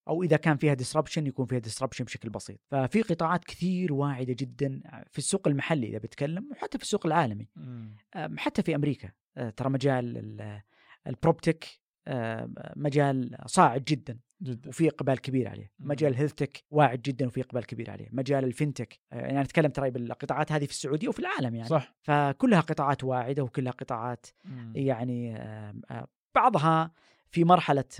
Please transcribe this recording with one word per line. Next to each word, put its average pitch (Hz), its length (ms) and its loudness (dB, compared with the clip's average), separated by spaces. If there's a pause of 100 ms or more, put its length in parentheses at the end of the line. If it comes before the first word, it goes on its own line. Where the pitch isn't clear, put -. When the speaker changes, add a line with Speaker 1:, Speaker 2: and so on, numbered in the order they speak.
Speaker 1:
أو 160 140 -2
إذا 156 140 4
كان 151 200 2
فيها 147 180 4
disruption 143 440 -2
يكون 139 280 -2
فيها 123 140 0
disruption 120 420 -6
بشكل - 280 -8
بسيط. 104 300 -12 (100)
ففي 139 320 2
قطاعات 170 420 0
كثير 180 480 -2
واعدة 135 460 0
جدًا 135 420 -4 (300)
في - 80 -10
السوق 190 300 0
المحلي 139 380 2
إذا 110 120 -4
بتكلم 160 520 -6
وحتى - 280 -8
في - 60 -10
السوق - 220 -2
العالمي. 123 500 0
Speaker 2:
مم. 117 400 -12 (200)
Speaker 1:
آم، 156 220 -6
حتى - 240 -2
في 160 120 0
أمريكا، 143 360 -2 (260)
آه، 123 140 -6
ترى 131 200 -2
مجال 127 460 2
ال-، 107 460 -10 (440)
البروبتك، 160 600 2 (400)
آه، 117 440 -4 (260)
مجال 139 680 2
صاعد 135 380 4
جدًا. 123 340 -4 (240)
Speaker 2:
جدًا. 127 260 -8
Speaker 1:
وفي 160 200 2
إقبال 135 320 0
كبير 127 280 0
عليه. 104 300 -14
Speaker 2:
مم. 131 100 -10
Speaker 1:
مجال 143 240 2
الهيلث 147 200 0
تك - 380 -6
واعد 135 320 4
جدًا 131 240 -2
وفي 123 140 -4
إقبال 123 260 -4
كبير 113 240 -10
عليه. 107 220 -14
مجال 135 320 0
الفينتك، 127 560 -2 (120)
آه، - 40 -10
يعني 127 160 -4
أنا 139 80 2
أتكلم 147 300 4
ترى 135 200 -2
بالقطاعات 123 640 -2
هذه 147 120 2
في 135 60 -4
السعودية 156 380 -2
وفي - 100 -2
العالم 220 360 -2
يعني. 117 140 -8
Speaker 2:
صح. - 320 0
Speaker 1:
فكلها 147 600 4
قطاعات 143 440 0
واعدة 131 380 0
وكلها 127 300 -2
قطاعات 120 540 -6 (180)
Speaker 2:
مم. 123 320 -12
Speaker 1:
يعني، 120 600 -2
آم، 107 540 -12
آم، - 160 -10 (280)
بعضها 165 580 4 (380)
في 170 140 4
مرحلة 165 400 6 (160)